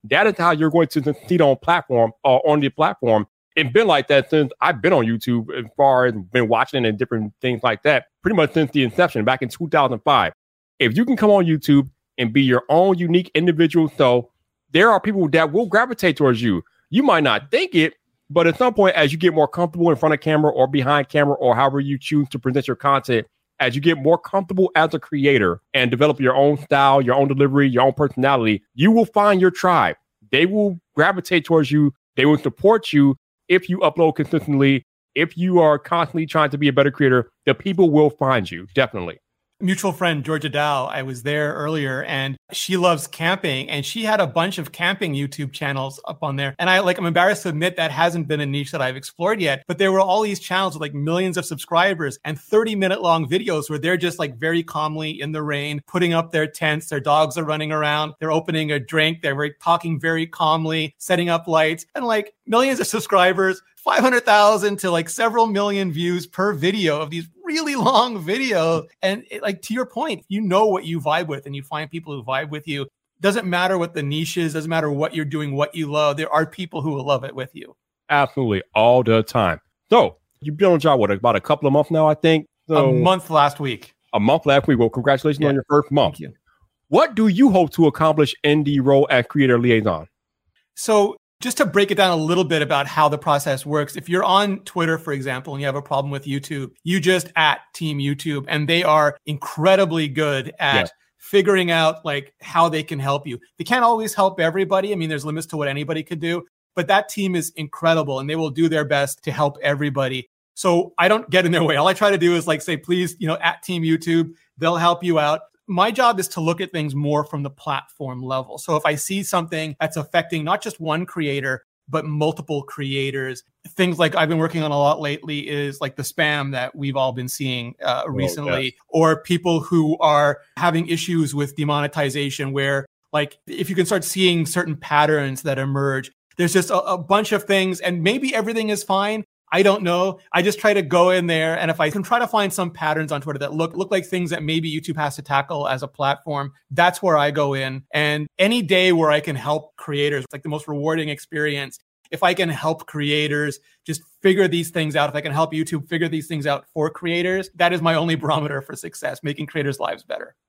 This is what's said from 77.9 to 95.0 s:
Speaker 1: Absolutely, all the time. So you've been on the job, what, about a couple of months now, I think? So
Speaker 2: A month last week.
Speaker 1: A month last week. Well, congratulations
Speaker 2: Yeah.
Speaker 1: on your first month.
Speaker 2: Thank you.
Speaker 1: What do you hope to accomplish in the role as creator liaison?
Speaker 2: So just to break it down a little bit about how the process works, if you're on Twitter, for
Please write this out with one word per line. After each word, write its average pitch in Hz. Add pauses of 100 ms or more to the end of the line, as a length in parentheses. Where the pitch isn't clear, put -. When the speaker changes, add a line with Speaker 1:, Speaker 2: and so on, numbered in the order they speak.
Speaker 1:
Absolutely, 131 (120)
all 120
the 113
time. 95 (280)
So 170 (240)
you've 151
been 190
on 175
the 160
job, 139
what, 101
about 107
a 98
couple 151
of 139
months 147
now, 156
I 151
think? 160 (220)
So 156
Speaker 2:
A -
month 170
last 143
week. 127 (180)
Speaker 1:
A 110
month 135
last 139
week. 131
Well, 117
congratulations 139
Speaker 2:
Yeah. 151
Speaker 1:
on 139
your 135
first 147
month. 120
Speaker 2:
Thank -
you. 71 (560)
Speaker 1:
What 277
do 220
you 220
hope 180
to 165
accomplish 151 (100)
in 147
the 143
role 139
as 123
creator 127
liaison? 110 (720)
Speaker 2:
So 208 (240)
just 247
to 294
break 202
it 196
down 190
a 160
little 175
bit 156
about 143
how 151
the 147
process 143
works, 147
if 165
you're 180
on 196
Twitter, 165
for 160